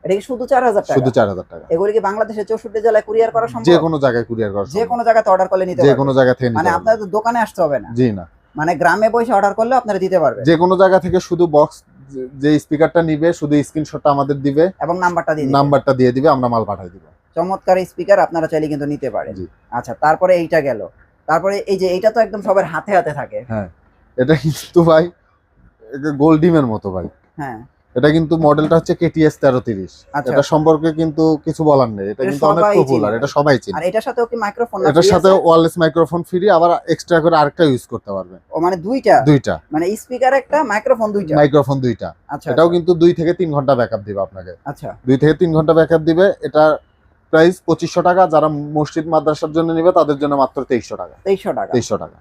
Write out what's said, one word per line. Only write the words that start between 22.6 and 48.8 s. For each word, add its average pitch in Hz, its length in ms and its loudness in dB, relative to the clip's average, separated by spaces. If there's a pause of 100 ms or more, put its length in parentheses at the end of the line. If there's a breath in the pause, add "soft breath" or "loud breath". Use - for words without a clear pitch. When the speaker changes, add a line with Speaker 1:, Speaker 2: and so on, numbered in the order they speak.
Speaker 1:
হাতে 160 320 -8
হাতে 156 180 0
থাকে। 113 240 -10 (100)
Speaker 2:
হ্যাঁ, 107 200 -6 (500)
এটা 131 240 2
কিন্তু 160 380 0 (100)
ভাই, 160 140 6 (920)
এটা 143 160 -6 (120)
গোল 160 160 6
ডিমের 160 280 4
মতো 107 280 -6
ভাই। 87 120 -6 (300)
Speaker 1:
হ্যাঁ। 131 220 -10 (380)
Speaker 2:
এটা 135 200 2
কিন্তু 160 180 0 (120)
মডেলটা 151 320 2
হচ্ছে 165 220 -2
কেটিএস 156 420 0
তেরো 127 260 2
তিরিশ। 95 240 -8
Speaker 1:
আচ্ছা, 135 380 -10
Speaker 2:
এটা 139 120 2
Speaker 1:
আচ্ছা। - 100 -4
Speaker 2:
সম্পর্কে 156 360 2 (120)
কিন্তু 160 240 0 (220)
কিছু 160 240 -6
বলার 131 260 4
নেই, 98 160 -6
এটা 131 100 -6
Speaker 1:
এটা - 80 -2
Speaker 2:
কিন্তু 143 220 -2
অনেক 170 120 2
Speaker 1:
সবাই 208 140 2
Speaker 2:
পপুলার, 127 320 0
Speaker 1:
চিনে। 113 80 -4
Speaker 2:
এটা 135 180 -4
সবাই 143 260 2
চিনে। 101 160 -10
Speaker 1:
আর 156 120 -6
এটার 220 160 -2
সাথে 247 140 -6 (100)
কি 233 140 -6
মাইক্রোফোন 214 360 -6
না 165 100 0
Speaker 2:
এটার 165 140 4
Speaker 1:
ফ্রি 202 80 4
Speaker 2:
সাথে 185 200 4
Speaker 1:
আছে? 185 120 4
Speaker 2:
ওয়্যারলেস 165 380 4
মাইক্রোফোন 165 460 0
ফ্রি, 185 180 -2 (100)
আবার 170 140 4 (240)
এক্সট্রা - 300 0
করে 165 160 4
আরেকটা 147 300 0
ইউজ 123 220 -2
করতে 107 240 -12
পারবেন। 90 240 -12 (140)
Speaker 1:
ও, - 100 -4
মানে 196 120 -2 (100)
দুইটা? 220 300 2 (140)
Speaker 2:
দুইটা। 113 240 2 (200)
Speaker 1:
মানে 160 100 -2 (180)
স্পিকার 226 380 0
একটা, 285 180 -2 (140)
মাইক্রোফোন 220 440 0
দুইটা? 165 240 -4
Speaker 2:
মাইক্রোফোন 139 440 2
দুইটা। 113 240 -4 (260)
Speaker 1:
আচ্ছা, - 180 -12
Speaker 2:
এটাও 156 140 4
Speaker 1:
আচ্ছা। 170 80 2
Speaker 2:
কিন্তু 175 160 0 (120)
দুই 175 160 4
থেকে 165 220 -2
তিন 170 160 -2
ঘন্টা 139 240 2
ব্যাকআপ 107 280 -4
দিবে 101 180 -6
আপনাকে। 92 260 -18 (180)
Speaker 1:
আচ্ছা। 139 180 -14 (180)
Speaker 2:
দুই 131 140 4
থেকে 151 200 4
তিন 170 160 2
ঘন্টা 160 220 2
ব্যাকআপ 160 300 2
দিবে। 170 180 2 (200)
এটার 151 260 4 (600)
প্রাইস 165 220 4 (120)
পঁচিশশো 165 420 -2
টাকা, 185 140 4 (120)
যারা 151 140 4 (280)
মসজিদ 156 380 -4